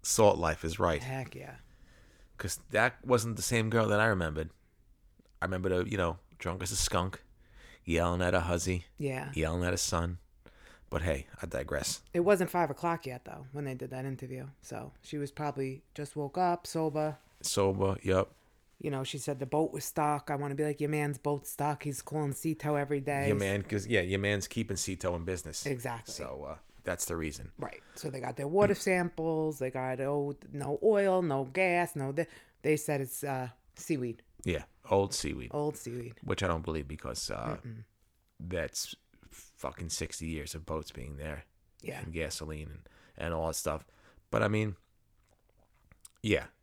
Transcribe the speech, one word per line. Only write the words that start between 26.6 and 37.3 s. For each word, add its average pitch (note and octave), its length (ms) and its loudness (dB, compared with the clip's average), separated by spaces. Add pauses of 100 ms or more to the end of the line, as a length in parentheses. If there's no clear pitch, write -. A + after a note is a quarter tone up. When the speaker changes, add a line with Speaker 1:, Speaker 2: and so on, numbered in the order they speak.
Speaker 1:
that's F2 220 -2
the E2 120 -2
reason. D#2 400 -4
Speaker 2:
Right. - 240 -10 (140)
So D#3 140 -8
they C3 120 -6
got B2+ 160 -4
their C#3 100 -4
water G3 280 6
samples. D#3+ 840 0
They C3 120 -2
got, C3 280 -2
oh, C#3+ 380 0 (160)
no C#3+ 300 -4
oil, G3 400 6
no C3+ 220 2
gas, F3 520 2
no C#3 160 -2
thi-, D#3 140 0 (340)
they D3+ 160 4
said C#3+ 240 0
it's, - 240 -6
uh, C3 240 -2 (260)
seaweed. B2 460 -4 (240)
Speaker 1:
Yeah, D#2+ 180 0 (260)
old G2 240 6
seaweed. - 400 -4
Speaker 2:
Old D3 220 -2
seaweed. A#2 380 -10 (100)
Speaker 1:
Which - 200 -2
I F#2 40 2
don't E2 160 0
believe D#2 240 -2
because, C2+ 440 -8